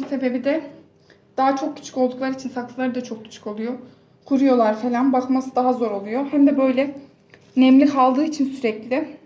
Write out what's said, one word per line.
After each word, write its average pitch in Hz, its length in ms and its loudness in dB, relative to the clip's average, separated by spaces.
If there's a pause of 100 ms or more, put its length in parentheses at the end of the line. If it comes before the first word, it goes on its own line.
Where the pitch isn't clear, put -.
sebebi 262 340 -4
de 302 200 -2 (760)
daha 269 180 2
çok 294 220 -8
küçük - 200 -14
oldukları 254 360 -2
için 254 160 -10
saksıları 247 460 -6
da 240 80 -6
çok 220 200 -12
küçük - 240 -16
oluyor. 220 260 -8 (520)
Kuruyorlar 247 540 4
falan. 247 340 0
Bakması 262 420 -2
daha 254 180 2
zor 233 180 -4
oluyor. 214 400 -6
Hem 285 160 4
de 294 100 2
böyle 262 380 0 (600)
nemli 269 300 8
kaldığı 269 380 4
için 285 300 -2
sürekli 240 720 -6